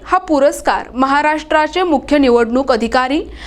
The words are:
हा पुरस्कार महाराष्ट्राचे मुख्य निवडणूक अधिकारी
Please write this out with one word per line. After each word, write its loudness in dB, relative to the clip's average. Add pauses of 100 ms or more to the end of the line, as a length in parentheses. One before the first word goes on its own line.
हा 0
पुरस्कार 0
महाराष्ट्राचे 0
मुख्य 0
निवडणूक 2
अधिकारी 0 (240)